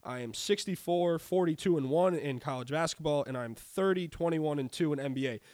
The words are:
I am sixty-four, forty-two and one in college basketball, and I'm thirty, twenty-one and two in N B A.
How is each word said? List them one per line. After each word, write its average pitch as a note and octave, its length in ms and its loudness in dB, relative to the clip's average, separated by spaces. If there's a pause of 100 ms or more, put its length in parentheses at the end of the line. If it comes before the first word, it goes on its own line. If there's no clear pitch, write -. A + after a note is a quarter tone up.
I B2 180 -8
am A#2 120 -6
sixty-four, F3 840 0
forty-two F3 580 2
and C3 140 0
one F3 240 4
in C#3 260 -2
college C3 300 -6
basketball, D3+ 540 0
and C3 120 -4
I'm A#2 180 -6
thirty, F#3 540 0
twenty-one D#3 500 0
and C3 140 -4
two D#3 220 2
in C#3 40 -2
N C3+ 140 -2
B C3 160 0
A. A2+ 120 -4 (140)